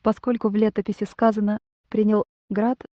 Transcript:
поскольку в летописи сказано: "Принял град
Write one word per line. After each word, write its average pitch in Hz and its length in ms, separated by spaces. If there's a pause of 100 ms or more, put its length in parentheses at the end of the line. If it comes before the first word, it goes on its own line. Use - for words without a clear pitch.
поскольку 226 480
в 202 60
летописи 208 500
сказано: 214 520 (320)
"Принял 214 360 (260)
град 220 260 (220)